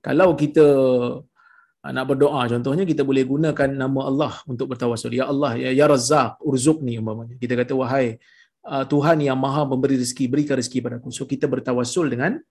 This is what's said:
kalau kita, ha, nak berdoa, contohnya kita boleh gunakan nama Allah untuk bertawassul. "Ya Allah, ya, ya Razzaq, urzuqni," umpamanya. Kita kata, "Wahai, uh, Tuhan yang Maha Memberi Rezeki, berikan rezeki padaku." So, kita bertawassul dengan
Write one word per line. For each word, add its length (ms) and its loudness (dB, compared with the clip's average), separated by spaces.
kalau 260 4
kita, 240 6
ha, 120 -10
nak 140 -4
berdoa, 320 2
contohnya 380 -2
kita 200 0
boleh 220 2
gunakan 380 0
nama 180 0
Allah 220 0
untuk 240 -6
bertawassul. 480 -4
"Ya 120 -2
Allah, 200 0
ya, 140 -2
ya 140 6
Razzaq, 480 2
urzuqni," 520 0
umpamanya. 400 -8
Kita 180 -2
kata, 200 -2
"Wahai, 260 0
uh, 200 -2
Tuhan 260 4
yang 160 0
Maha 180 0
Memberi 280 0
Rezeki, 320 -4
berikan 280 0
rezeki 260 -4
padaku." 320 -10
So, 140 -8
kita 220 -2
bertawassul 600 -2
dengan 260 -2